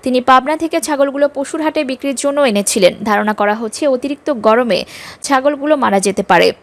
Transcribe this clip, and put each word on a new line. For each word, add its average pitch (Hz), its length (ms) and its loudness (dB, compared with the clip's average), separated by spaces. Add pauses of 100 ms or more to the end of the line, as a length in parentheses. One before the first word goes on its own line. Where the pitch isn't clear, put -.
তিনি 254 200 0
পাবনা 262 360 4
থেকে 330 240 -4
ছাগলগুলো 277 440 0 (100)
পশুর 285 260 -6
হাটে 311 220 -2
বিক্রির 262 400 -4
জন্য 285 180 -2
এনেছিলেন। 202 520 2 (100)
ধারণা 214 300 0
করা 208 220 0
হচ্ছে, 226 320 -8
অতিরিক্ত 269 400 -2 (200)
গরমে 226 320 2 (440)
ছাগলগুলো 277 500 0 (100)
মারা 202 160 2
যেতে 196 240 -2
পারে। 180 240 4 (160)